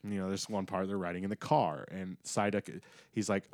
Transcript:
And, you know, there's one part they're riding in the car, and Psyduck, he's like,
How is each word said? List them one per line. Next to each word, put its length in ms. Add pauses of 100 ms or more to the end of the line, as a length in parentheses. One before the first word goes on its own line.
And, 100
you 60
know, 80
there's 220
one 160
part 220
they're 100
riding 260
in 60
the 60
car, 560
and 320
Psyduck, 580 (300)
he's 180
like, 240